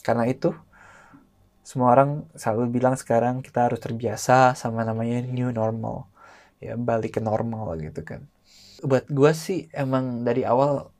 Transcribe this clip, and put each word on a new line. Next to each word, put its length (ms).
Karena 240
itu, 240
semua 320
orang 400
selalu 460
bilang 180
sekarang 460
kita 260
harus 80
terbiasa 800
sama 240
namanya 400
new 320
normal. 560
Ya, 160
balik 400
ke 80
normal 560
gitu 240
kan. 240
Buat 340
gua 240
sih 380
emang 500
dari 240
awal 400